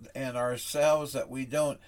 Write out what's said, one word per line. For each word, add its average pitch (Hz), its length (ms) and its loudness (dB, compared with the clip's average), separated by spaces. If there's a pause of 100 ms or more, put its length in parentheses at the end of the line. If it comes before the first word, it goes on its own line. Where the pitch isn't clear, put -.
(140)
and 131 220 -6
ourselves 143 760 2
that 131 180 -4
we 131 140 -6
don't 143 420 -2